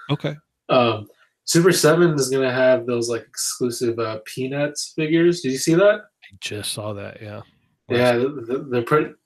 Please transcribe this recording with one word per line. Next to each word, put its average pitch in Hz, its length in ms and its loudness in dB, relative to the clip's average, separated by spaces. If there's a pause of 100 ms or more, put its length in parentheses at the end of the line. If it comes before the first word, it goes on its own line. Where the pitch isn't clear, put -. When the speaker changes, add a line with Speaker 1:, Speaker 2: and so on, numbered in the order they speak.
(100)
Speaker 1:
Okay. 147 260 -4 (320)
Speaker 2:
Um, 107 400 2 (360)
Super 170 280 4
Seven 165 420 4
is 135 140 0
gonna 131 240 0
have 127 340 4
those, 120 220 -2
like, 117 140 -4
exclusive, - 760 -4
uh, 110 280 -6
Peanuts 143 680 -6
figures. 165 460 2
Did 131 120 -2
you 135 60 -4
see 160 160 2
that? 202 260 4 (240)
Speaker 1:
I 98 160 -20
just - 320 -8
saw 107 220 -8
that, 101 280 -12
yeah. 104 200 -14 (460)
Speaker 2:
Yeah, 123 240 4
Speaker 1:
Last 120 100 2
Speaker 2:
th-, 135 260 -4
th-, 131 120 -2 (100)
they're 120 120 0
pretty, 156 280 0 (160)